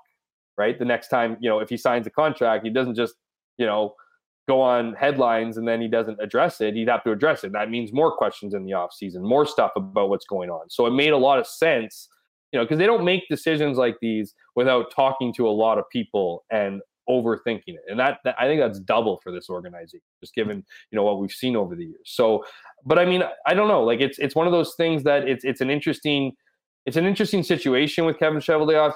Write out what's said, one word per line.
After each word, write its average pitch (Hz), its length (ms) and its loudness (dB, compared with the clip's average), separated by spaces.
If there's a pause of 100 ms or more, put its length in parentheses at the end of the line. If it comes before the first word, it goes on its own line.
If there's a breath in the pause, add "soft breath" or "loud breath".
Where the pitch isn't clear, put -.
(560)
right? 113 220 0
The 123 80 -4
next 120 220 -2
time, 117 320 0
you 120 100 0
know, 107 80 2
if 107 100 -4
he 120 80 -6
signs 120 300 0
a 107 40 -10
contract, 120 540 0
he 113 60 -6
doesn't 123 240 -2
just, 117 200 -2 (440)
you 120 80 0
know, 104 280 0 (540 soft breath)
go 131 120 4
on 120 340 2
headlines 117 640 0
and 117 100 -4
then 117 120 0
he 117 60 -2
doesn't 110 340 -2
address 131 400 0
it. 107 140 0
He'd 113 140 -2
have 117 160 0
to 117 80 0
address 135 320 0
it. 98 80 -10
That 104 180 -4
means 117 220 -6
more 156 240 2
questions 104 380 -4
in 95 100 -6
the 95 80 -10
offseason, 92 480 -6
more 127 260 2
stuff 117 300 0
about 98 320 0
what's 98 180 -2
going 90 240 -6
on. 82 200 -12
So 120 160 0
it 117 40 2
made 143 220 2
a 143 60 4
lot 135 200 4
of 117 80 -2
sense, 127 600 -2 (420)
you - 80 -2
know, 117 80 2
'cause 156 120 0
they 180 80 4
don't 220 180 4
make 180 240 0
decisions 147 500 0
like 123 220 0
these 110 340 -4 (220 soft breath)
without 123 340 2
talking 135 440 0
to 120 120 0
a 110 60 4
lot 107 260 2
of 98 120 -2
people 98 600 -4
and 98 300 -2 (280)
overthinking 117 600 -2
it. 85 200 -16
And 104 120 -6
that, 139 240 0
that, 127 140 -2
I 120 80 2
think 151 140 2
that's 107 200 -2
double 107 420 0
for - 80 -14
this 90 200 -12
organization, 87 500 -12 (200)
just - 140 -20
given, 104 300 -4 (260 loud breath)
you 107 60 -6
know, 101 80 2
what 101 160 0
we've 98 100 -4
seen 127 260 -4
over 90 200 -4
the 85 80 -10
years. 80 220 -16
So, 110 380 2 (400 loud breath)
but 147 140 2
I 175 60 6
mean, 180 180 2 (240)
I 156 80 4
don't 208 140 4
know. 180 140 4
Like, 117 180 2
it's, 135 180 0
it's 143 160 -2
one 165 120 2
of 180 60 2
those 170 220 0
things 165 300 0
that 143 240 2
it's, 127 160 -2
it's 131 160 -4
an 131 100 0
interesting, 143 600 -2 (540)
it's 131 100 -4
an 165 100 2
interesting 196 360 0
situation 147 640 0
with 160 140 0
Kevin 156 200 2
Cheveldayoff 151 580 4